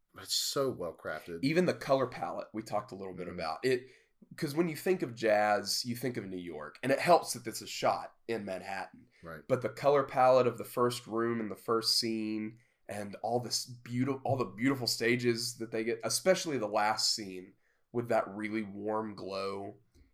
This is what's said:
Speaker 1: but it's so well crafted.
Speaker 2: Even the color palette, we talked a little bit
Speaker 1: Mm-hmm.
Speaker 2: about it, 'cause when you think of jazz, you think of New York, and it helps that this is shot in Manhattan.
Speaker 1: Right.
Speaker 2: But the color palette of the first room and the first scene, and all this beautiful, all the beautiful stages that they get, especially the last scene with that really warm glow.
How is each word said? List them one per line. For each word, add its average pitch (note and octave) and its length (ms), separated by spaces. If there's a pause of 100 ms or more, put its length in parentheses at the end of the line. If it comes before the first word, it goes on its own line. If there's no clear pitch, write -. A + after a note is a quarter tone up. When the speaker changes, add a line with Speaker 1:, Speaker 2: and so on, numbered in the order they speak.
(140)
Speaker 1:
but - 100
it's - 120
so C#3 340
well E2 340
crafted. E2+ 380
Speaker 2:
Even E3 240
the B2 80
color C3+ 320
palette, F2 480
we G#2+ 80
talked G#2+ 300
a F#2+ 40
little G2 180
bit F2+ 120
Speaker 1:
Mm-hmm. F2 120
Speaker 2:
about D#2+ 260
it, B2+ 180 (540)
'cause D3 180
when E3+ 140
you D3+ 80
think F#3 260
of C3 140
jazz, G#2 680
you A#2+ 120
think B2 200
of A2 100
New F#2+ 120
York, D#2 440
and B2+ 100
it C#3 80
helps - 320
that A#2 120
this - 180
is G2 60
shot F#2 440 (160)
in A2 160
Manhattan. F#2+ 560 (220)
Speaker 1:
Right. E2 260
Speaker 2:
But A#2+ 140
the A2 60
color C#3 360
palette B2+ 420
of A#2 120
the G#2 60
first B2 440
room A#2 320
and G#2+ 100
the G2 60
first A2+ 420
scene, A2 600 (300)
and G2+ 340
all A#2 180
this A2 260
beautiful, B2+ 580
all C3 120
the B2+ 80
beautiful A#2+ 420
stages A#2 720
that A2+ 140
they A2+ 120
get, A#2 200
especially F3 540
the G#2+ 100
last G#2+ 460
scene F#2+ 380 (400)
with A#2+ 180
that A2+ 180
really G#2+ 340
warm G#2 540
glow. G2 580 (400)